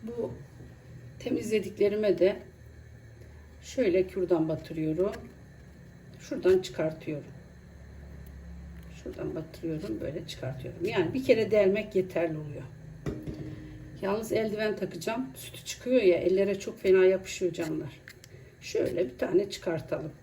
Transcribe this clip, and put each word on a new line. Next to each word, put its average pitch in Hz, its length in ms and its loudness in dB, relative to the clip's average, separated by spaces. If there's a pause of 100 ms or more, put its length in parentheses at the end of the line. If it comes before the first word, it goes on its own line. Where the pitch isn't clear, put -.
(180)
Bu - 160 -4 (840)
temizlediklerime 208 1000 2
de 196 240 4 (1160)
şöyle 185 460 2
kürdan 170 420 2
batırıyorum. 160 600 0 (1080)
Şuradan 262 400 4
çıkartıyorum. 156 720 -4 (1700)
Şuradan 156 320 -8
batırıyorum, 160 680 -6
böyle 151 260 -6
çıkartıyorum. - 580 -8
Yani 196 280 2
bir 262 100 -2
kere 220 280 6
delmek 208 440 4
yeterli 165 420 0
oluyor. 147 260 -10 (1400)
Yalnız 214 300 -2
eldiven 214 440 0
takacağım. 226 600 -4
Sütü - 300 -14
çıkıyor 254 360 2
ya, 180 160 8
ellere 196 420 4
çok - 200 -8
fena 185 260 8
yapışıyor 185 480 2
canlar. 156 460 -4 (640)
Şöyle - 440 0
bir - 120 -10
tane 202 320 4
çıkartalım. 156 640 -4 (120)